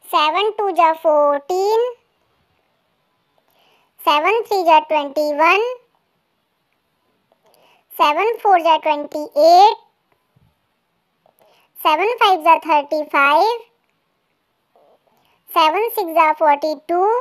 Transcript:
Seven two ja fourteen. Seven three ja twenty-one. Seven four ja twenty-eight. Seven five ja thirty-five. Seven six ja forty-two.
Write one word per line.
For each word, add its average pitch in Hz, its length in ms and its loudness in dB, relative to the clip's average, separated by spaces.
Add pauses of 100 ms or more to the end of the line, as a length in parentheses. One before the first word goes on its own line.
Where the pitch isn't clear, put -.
(120)
Seven 349 460 -2
two 403 180 -4
ja 320 180 2 (100)
fourteen. 320 760 0 (2250)
Seven 339 440 0
three 381 180 -2
ja 320 140 6 (100)
twenty-one. 302 760 -2 (2250)
Seven 370 440 0
four 392 180 2
ja 320 200 2
twenty-eight. 311 1000 2 (2000)
Seven 339 260 0 (100)
five 381 240 2
ja 320 160 4
thirty-five. 302 1000 0 (2000)
Seven 349 420 0
six 370 200 -6
ja 311 180 2
forty-two. 311 760 -2 (120)